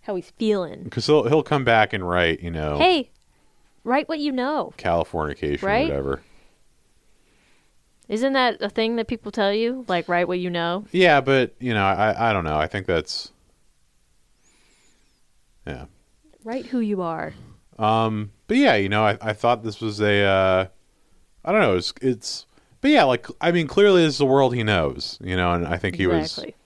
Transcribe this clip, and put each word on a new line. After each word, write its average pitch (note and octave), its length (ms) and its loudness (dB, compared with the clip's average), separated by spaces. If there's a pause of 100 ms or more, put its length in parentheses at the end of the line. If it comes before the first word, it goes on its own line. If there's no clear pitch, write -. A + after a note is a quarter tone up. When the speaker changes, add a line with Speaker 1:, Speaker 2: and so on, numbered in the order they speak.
Speaker 1:
How G3+ 160 -8
he's - 160 -10
feeling. G3+ 580 -4
Speaker 2:
'Cause - 160 -6
he'll, D3 220 4
he'll D3 160 2
come C#3 200 -2
back A2+ 280 4
and F#2 160 -4
write, F2 320 2
you E2+ 100 -8
know, D2+ 280 -4
Speaker 1:
Hey, E4+ 320 2 (760)
write C4+ 240 -2
what D#4+ 100 -6
you D4 140 -4
know. C4 440 -4
Speaker 2:
Californication - 880 -4
Speaker 1:
Right? G3+ 220 0
Speaker 2:
or - 40 -4
whatever. C#2 340 -4 (1900)
Speaker 1:
Isn't B3 240 -2
that B3+ 280 0
a G#3 80 -4
thing A3+ 280 -2
that A3+ 100 -4
people A3 240 -10
tell G3+ 220 0
you? A#3 340 -4
Like, F3 220 -2
write F3 180 2
what F3+ 140 -4
you F3+ 100 -4
know? F3 400 -4
Speaker 2:
Yeah, F3 300 6
but, C3 400 2
you B2 120 -4
know, G2+ 120 2
I, G#2 460 2
I - 20 2
don't F#2+ 100 0
know. D#2 160 -2
I D#2 80 0
think G2 200 -6
that's, - 440 -4 (2250)
yeah. - 200 -12 (600)
Speaker 1:
Write A#3+ 220 -10
who B3 140 -4
you G#3 220 -2
are. D#3+ 320 -8 (440)
Speaker 2:
Um, A2 520 0 (160)
but A3 100 0
yeah, B3+ 200 4
you G2 120 0
know, G#2+ 160 0
I, G#2 160 2
I A2 120 -4
thought A#2+ 300 0
this A2 180 -8
was G#2 200 -6
a, G#2 240 4
uh, F#2+ 420 2 (800)
I E3+ 80 -2
don't G#3+ 80 2
know, A2 160 2
it's, F2 160 -4 (100)
it's, B2 440 -4 (340)
but C#4 100 2
yeah, C4 140 6
like, B2+ 220 0 (140)
I E3+ 120 0
mean, E3+ 140 0
clearly F#3+ 360 6
this D#3 120 2
is - 40 -8
the C#3 80 2
world C3 280 4
he A#2+ 80 -2
knows, F2 600 -2
you F#2 140 -4
know, F2 160 2
and E2+ 140 -2
I E2+ 100 -4
think F2 200 -4
he F#2 100 0
was E2+ 120 2 (200)
Speaker 1:
Exactly. - 280 -14